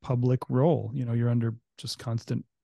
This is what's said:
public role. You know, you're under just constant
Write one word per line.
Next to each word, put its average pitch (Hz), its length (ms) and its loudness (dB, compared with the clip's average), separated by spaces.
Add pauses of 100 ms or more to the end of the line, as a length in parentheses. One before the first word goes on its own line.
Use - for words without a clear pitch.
public 123 480 0
role. 127 440 2
You 131 120 -4
know, 117 80 -2
you're 117 160 2
under 117 260 0 (220)
just - 200 -10
constant - 480 -4 (180)